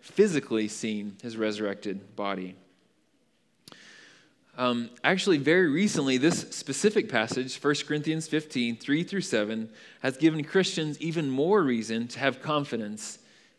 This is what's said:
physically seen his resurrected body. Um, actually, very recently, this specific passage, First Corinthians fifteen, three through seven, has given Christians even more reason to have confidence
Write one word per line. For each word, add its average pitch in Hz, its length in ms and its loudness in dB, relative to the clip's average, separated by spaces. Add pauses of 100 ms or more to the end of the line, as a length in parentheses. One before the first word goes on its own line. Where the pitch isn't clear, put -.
physically 135 680 2
seen 104 540 -6
his 113 140 -10
resurrected 104 800 -4
body. 95 380 -4 (2000)
Um, 120 300 0 (160)
actually, 185 320 4
very 160 320 4
recently, 143 480 2
this 156 240 4 (100)
specific 180 600 0
passage, 127 480 0
First 143 280 0
Corinthians 160 400 -2
fifteen, 123 480 -2
three 147 300 0
through 196 160 -4
seven, 110 480 -2 (320)
has 131 160 -2
given 156 280 4
Christians 165 540 0
even 156 300 -2
more 165 340 2
reason 113 460 -2
to 120 120 -12
have 135 200 0
confidence 120 800 -4 (400)